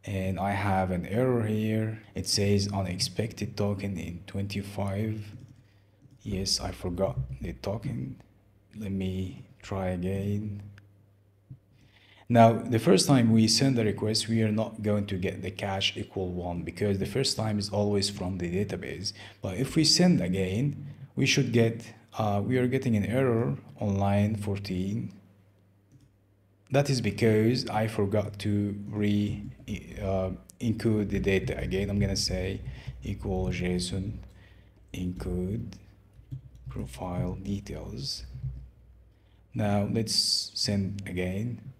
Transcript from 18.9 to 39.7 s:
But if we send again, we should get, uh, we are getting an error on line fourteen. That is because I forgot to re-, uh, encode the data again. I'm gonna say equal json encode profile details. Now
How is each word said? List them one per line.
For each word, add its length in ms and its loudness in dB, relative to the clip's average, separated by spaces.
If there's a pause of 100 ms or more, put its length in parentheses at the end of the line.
But 160 -4
if 180 -2
we 100 4
send 360 6
again, 680 0 (300)
we 80 4
should 260 4
get, 440 2 (240)
uh, 260 2
we 140 2
are 80 4
getting 280 2
an 120 4
error 500 2 (240)
on 180 0
line 380 4
fourteen. 760 -4 (1600)
That 200 2
is 100 2
because 680 4
I 180 0
forgot 540 0
to 340 0 (140)
re-, 560 0 (580)
uh, 280 0 (300)
encode 500 2
the 100 0
data 360 2
again. 320 -2
I'm 120 0
gonna 160 2
say 460 -2 (420)
equal 460 -2
json 640 -2 (800)
encode 840 -4 (920)
profile 680 -4
details. 880 -8 (1300)
Now 380 2